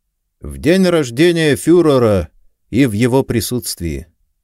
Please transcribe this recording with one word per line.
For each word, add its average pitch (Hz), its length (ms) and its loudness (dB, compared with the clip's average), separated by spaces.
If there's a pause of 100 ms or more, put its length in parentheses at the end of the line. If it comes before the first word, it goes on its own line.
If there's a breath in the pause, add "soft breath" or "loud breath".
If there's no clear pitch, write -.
(400)
в 71 200 -14
день 180 280 2
рождения 160 720 0
фюрера 127 720 2 (400)
и 131 160 2
в 113 80 -2
его 123 300 0
присутствии. 90 840 -6 (360)